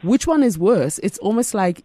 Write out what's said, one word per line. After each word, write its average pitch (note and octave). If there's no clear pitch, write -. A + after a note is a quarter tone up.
which A3
one D#4
is G#3+
worse? E3+
It's -
almost A3+
like F#3